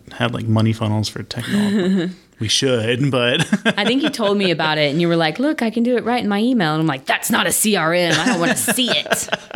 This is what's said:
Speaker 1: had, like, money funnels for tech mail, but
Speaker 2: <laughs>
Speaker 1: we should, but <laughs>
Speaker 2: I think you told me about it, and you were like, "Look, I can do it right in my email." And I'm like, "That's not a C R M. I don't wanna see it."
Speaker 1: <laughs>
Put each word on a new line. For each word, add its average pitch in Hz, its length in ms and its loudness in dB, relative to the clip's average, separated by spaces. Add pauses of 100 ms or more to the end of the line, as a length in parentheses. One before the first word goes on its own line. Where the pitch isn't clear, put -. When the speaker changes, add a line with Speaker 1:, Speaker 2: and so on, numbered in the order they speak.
(140)
Speaker 1:
had, 120 200 -2
like, 113 120 -6
money 110 280 2
funnels 107 340 -2
for - 140 -10
tech - 260 -10
mail, 196 600 2
but 180 80 -10 (100)
Speaker 2:
<laughs> - 120 -20
Speaker 1:
we 110 100 -2
should, 123 640 0
but 123 300 2 (260)
<laughs> 208 120 0
Speaker 2:
I 208 80 0
think 254 160 2
you 311 80 0
told 202 260 0
me 196 140 2
about 156 260 0
it, 147 140 2
and 151 100 0
you 170 80 2
were 170 80 2
like, 160 220 0
"Look, 294 240 0
I 226 80 -2
can 233 140 0
do 247 120 2
it 214 80 -2
right 240 180 -2
in 202 60 -2
my 202 120 0
email." 220 320 2
And 156 100 0
I'm 160 60 2
like, 135 180 -4
"That's - 240 -2
not 214 160 2
a 165 60 -2
C 214 240 2
R 165 180 0
M. 175 240 2
I 160 80 0
don't 180 140 0
wanna 196 160 0
see - 340 -2
it." - 420 -2
Speaker 1:
<laughs> - 60 -2 (180)